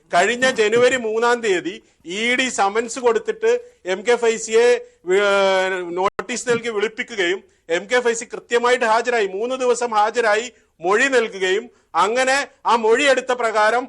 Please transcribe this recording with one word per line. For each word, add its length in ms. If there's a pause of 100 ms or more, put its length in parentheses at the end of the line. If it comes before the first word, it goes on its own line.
(140)
കഴിഞ്ഞ 360
ജനുവരി 460
മൂന്നാം 440
തീയതി 420 (240)
ഇ 280
ഡി 140
സമൻസ് 500
കൊടുത്തിട്ട് 640 (260)
എം 160
കെ 140
ഫൈസിയെ 680 (200)
വി-, 160 (720)
നോട്ടീസ് 580
നൽകി 200
വിളിപ്പിക്കുകയും 760 (260)
എം 260
കെ 60
ഫൈസി 240
കൃത്യമായിട്ട് 600
ഹാജരായി, 420
മൂന്ന് 280
ദിവസം 400
ഹാജരായി, 580 (280)
മൊഴി 280
നൽകുകയും 600 (240)
അങ്ങനെ 520 (200)
ആ 100
മൊഴി 280
എടുത്ത 280
പ്രകാരം 560